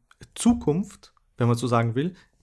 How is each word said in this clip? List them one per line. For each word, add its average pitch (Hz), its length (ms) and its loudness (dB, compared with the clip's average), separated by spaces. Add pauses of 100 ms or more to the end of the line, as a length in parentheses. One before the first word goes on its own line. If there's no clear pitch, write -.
(340)
Zukunft, - 800 -2 (240)
wenn 120 120 0
man 117 80 2
so 120 120 -4
sagen 117 260 0
will, 170 200 -4 (280)